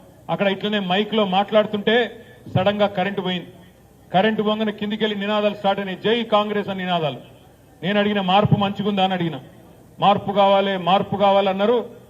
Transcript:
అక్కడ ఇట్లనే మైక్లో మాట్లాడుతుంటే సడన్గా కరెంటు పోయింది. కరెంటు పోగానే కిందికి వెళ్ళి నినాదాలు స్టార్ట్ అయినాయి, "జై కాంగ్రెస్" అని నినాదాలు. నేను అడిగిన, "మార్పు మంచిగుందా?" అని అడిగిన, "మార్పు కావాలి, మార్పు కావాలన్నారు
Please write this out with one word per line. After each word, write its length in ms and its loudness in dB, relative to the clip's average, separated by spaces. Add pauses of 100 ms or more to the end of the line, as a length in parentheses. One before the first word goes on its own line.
(300)
అక్కడ 180 0
ఇట్లనే 300 -2
మైక్లో 460 0
మాట్లాడుతుంటే 1000 0 (300)
సడన్గా 320 2
కరెంటు 340 -4
పోయింది. 260 -4 (680)
కరెంటు 280 2
పోగానే 300 -2
కిందికి 320 -6
వెళ్ళి 160 -4
నినాదాలు 340 0
స్టార్ట్ 260 -2
అయినాయి, 240 -6
"జై 180 2
కాంగ్రెస్" 460 0
అని 100 -6
నినాదాలు. 380 -2 (680)
నేను 160 0
అడిగిన, 220 0
"మార్పు 340 4
మంచిగుందా?" 500 0
అని 80 0
అడిగిన, 280 -4 (600)
"మార్పు 320 2
కావాలి, 460 2
మార్పు 380 0
కావాలన్నారు 720 2 (240)